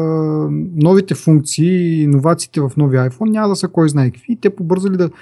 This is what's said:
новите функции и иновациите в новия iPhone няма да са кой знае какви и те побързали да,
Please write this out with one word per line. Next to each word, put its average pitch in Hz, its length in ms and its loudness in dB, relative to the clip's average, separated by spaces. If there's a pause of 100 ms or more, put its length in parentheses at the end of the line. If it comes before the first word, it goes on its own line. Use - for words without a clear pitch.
(760)
новите 185 380 2
функции 156 540 2
и 170 340 0
иновациите 151 580 0
в 131 160 -2
новия 131 340 2
iPhone 220 200 -4
няма 214 180 0
да 196 80 0
са 180 120 -6
кой 165 200 2
знае 139 220 0
какви - 220 -10
и - 40 -4
те 202 140 0
побързали 185 460 -2
да, 175 140 0 (120)